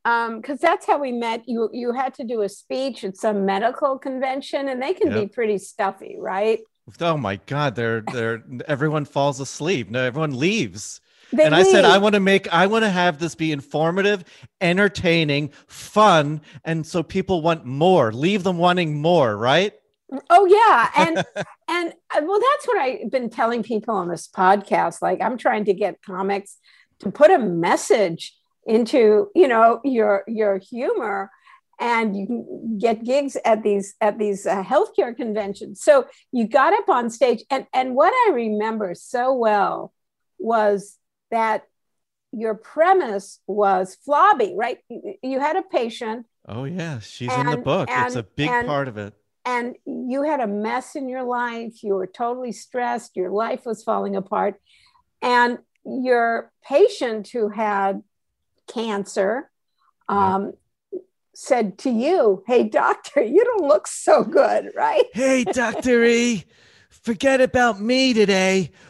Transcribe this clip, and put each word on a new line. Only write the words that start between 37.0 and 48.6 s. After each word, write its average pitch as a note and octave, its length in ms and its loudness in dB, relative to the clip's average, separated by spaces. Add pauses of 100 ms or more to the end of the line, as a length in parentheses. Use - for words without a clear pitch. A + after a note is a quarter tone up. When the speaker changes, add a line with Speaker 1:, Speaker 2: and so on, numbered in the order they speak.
Speaker 1:
stage, A#3+ 420 0
and, C4 220 -4
and C4 220 -2
what D#4+ 180 4
I A#4+ 200 4
remember G#3+ 640 -2
so B3+ 380 -2
well G#3+ 640 0 (440)
was G#3 600 0 (320)
that A3 340 -2 (680)
your A3 220 -4
premise D4 920 -2
was F#3+ 500 0 (100)
Flobby, C#4+ 480 2
right? A#3 240 -6 (120)
You, G3+ 320 -14
you C4 180 -4
had D4+ 160 -2
a F#4+ 60 -2
patient. A#3 640 -6 (200)
Speaker 2:
Oh, A#2+ 180 -10
yeah. E3 340 -8
She's - 340 -8
in B3 140 -2
the A#3+ 60 0
Speaker 1:
And, A#3+ 120 -4
Speaker 2:
book. D3+ 260 0
It's B3 240 -2
Speaker 1:
and, - 20 -6
Speaker 2:
a A#2 60 -6
big D3 280 -4
Speaker 1:
and, A#3+ 160 -2